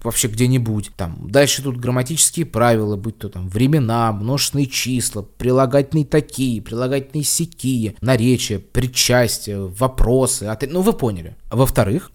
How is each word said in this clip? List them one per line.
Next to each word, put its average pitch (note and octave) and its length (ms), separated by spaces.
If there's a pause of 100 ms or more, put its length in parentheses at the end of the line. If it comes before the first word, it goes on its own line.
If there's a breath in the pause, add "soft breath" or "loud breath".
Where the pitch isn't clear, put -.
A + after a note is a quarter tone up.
вообще A#2 260
где-нибудь. A2+ 680
Там, E2+ 340
дальше C3+ 320
тут C3+ 140
грамматические B2+ 680
правила, A2 520
будь G#2+ 220
то G#2 100
там F#2 200
времена, A#2 640
множественные C3+ 540
числа, A#2+ 560
прилагательные C3+ 840
такие, C3 560
прилагательные C3 640
сякие, B2+ 800
наречия, A#2+ 560
причастия, B2 1000
вопросы, A#2 840
ответ-, A2 260
ну, F3+ 120
вы A3 100
поняли. F#2+ 440 (140)
Во-вторых, B2 640